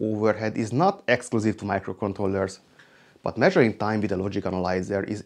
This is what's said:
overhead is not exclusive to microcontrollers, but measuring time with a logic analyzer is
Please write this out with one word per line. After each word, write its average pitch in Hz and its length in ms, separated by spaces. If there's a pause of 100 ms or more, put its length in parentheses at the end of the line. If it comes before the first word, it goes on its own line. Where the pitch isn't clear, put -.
overhead 110 560
is 110 140
not 180 340
exclusive 113 520
to - 60
microcontrollers, 98 920 (640)
but - 160
measuring 139 400
time 107 220
with 101 100
a 98 60
logic 95 300
analyzer 92 580
is 104 220